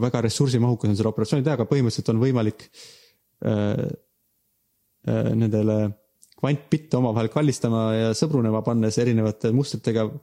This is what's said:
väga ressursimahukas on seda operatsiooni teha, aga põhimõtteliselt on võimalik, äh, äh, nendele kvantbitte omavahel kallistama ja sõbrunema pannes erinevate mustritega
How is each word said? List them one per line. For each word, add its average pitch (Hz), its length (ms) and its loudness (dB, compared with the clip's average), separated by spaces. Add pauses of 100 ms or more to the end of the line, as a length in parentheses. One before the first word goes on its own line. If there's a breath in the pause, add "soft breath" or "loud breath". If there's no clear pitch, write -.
väga 120 260 0
ressursimahukas 120 640 0
on 98 60 0
seda 110 140 0
operatsiooni 127 320 0
teha, 147 120 0
aga 113 120 -2
põhimõtteliselt 120 440 0
on 113 100 0
võimalik, 123 440 0 (840 loud breath)
äh, 104 380 -2 (1200)
äh, 113 240 0
nendele 107 460 0 (580)
kvantbitte 147 640 -2
omavahel 113 340 0
kallistama 117 540 0 (100)
ja 113 200 0
sõbrunema 117 480 0
pannes 113 360 0
erinevate 113 560 0
mustritega 113 480 0 (180)